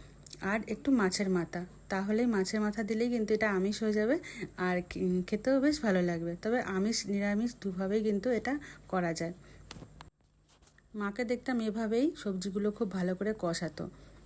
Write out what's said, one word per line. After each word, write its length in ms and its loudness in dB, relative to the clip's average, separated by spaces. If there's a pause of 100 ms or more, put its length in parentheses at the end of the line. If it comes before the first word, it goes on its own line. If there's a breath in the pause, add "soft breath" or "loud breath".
(500 loud breath)
আর 180 0
একটু 200 -2 (120)
মাছের 300 2
মাথা, 300 0 (280)
তাহলেই 460 2
মাছের 260 2
মাথা 220 0
দিলেই 320 0
কিন্তু 200 0
এটা 140 2 (100)
আমিষ 240 2
হয়ে 160 2
যাবে। 180 2 (420 loud breath)
আর 180 0 (120)
কি-, 380 0
খেতেও 340 2
বেশ 160 4 (100)
ভালো 160 4
লাগবে। 300 0 (100)
তবে 160 0 (180)
আমিষ 220 2 (140)
নিরামিষ 380 0 (100)
দুভাবেই 420 0
কিন্তু 260 0 (100)
এটা 160 -2 (340 loud breath)
করা 320 0
যায়। 140 -4 (1600 loud breath)
মাকে 300 -2
দেখতাম 360 0
এভাবেই 560 2
সবজিগুলো 540 -2
খুব 220 -2
ভালো 220 0
করে 240 -2
কষাতো, 520 -4 (360 loud breath)